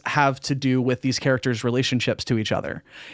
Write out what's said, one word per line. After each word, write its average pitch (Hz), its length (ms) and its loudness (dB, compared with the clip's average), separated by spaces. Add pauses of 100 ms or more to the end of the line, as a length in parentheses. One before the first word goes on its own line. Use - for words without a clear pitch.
have 139 340 2
to 143 140 -2
do 131 260 2
with 123 200 0
these 127 180 0
characters' 127 440 0
relationships 123 600 0
to 117 140 2
each 107 120 -2
other. - 320 -4 (300)